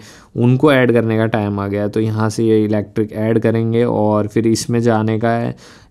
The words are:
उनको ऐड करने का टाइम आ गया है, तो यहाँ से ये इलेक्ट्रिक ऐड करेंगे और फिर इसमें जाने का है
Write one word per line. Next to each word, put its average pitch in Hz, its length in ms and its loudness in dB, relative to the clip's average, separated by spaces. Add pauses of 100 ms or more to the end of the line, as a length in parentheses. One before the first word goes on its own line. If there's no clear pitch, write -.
(360)
उनको 127 360 4
ऐड 127 200 4
करने 113 260 0
का 113 80 2
टाइम 104 340 -2
आ 101 80 -4
गया 101 140 -4
है, 104 60 -2
तो 107 120 -4
यहाँ 110 300 -2
से 113 140 -4
ये 110 200 4
इलेक्ट्रिक 107 480 -2
ऐड 110 260 0
करेंगे 113 460 0
और 107 440 0
फिर 113 180 -2
इसमें 117 340 0
जाने 110 380 0
का 113 120 -2
है 117 240 -4 (360)